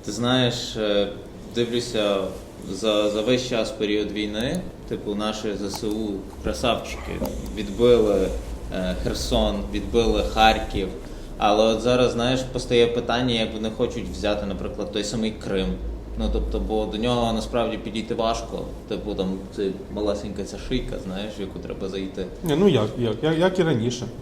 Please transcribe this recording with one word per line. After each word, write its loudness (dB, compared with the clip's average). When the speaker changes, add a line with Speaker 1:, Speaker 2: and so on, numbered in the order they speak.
Speaker 1:
Ти -6
знаєш, 0
е, 2
дивлюся, 0
за, 2
за 0
весь 2
час 0
період 0
війни, -2
типу, -4
наші -2
З -4
С -6
У -2
красавчики -2
відбили, 6
е, -2
Херсон, 2
відбили 2
Харків. 4
Але 6
от 4
зараз, 4
знаєш, 2
постає 4
питання, 0
як 0
вони -2
хочуть -2
взяти, 0
наприклад, -4
той 0
самий 0
Крим. -2
Ну, 0
тобто, 0
бо 0
до -4
нього 2
насправді -2
підійти -4
важко. -2
Типу, -4
там, -2
це 0
малесенька -4
ця -10
шийка, -4
знаєш, -6
в -8
яку -8
треба -6
зайти. -6
Speaker 2:
Ні, 2
ну 6
як, 6
як, 0
як, 2
як 2
і 4
раніше. 0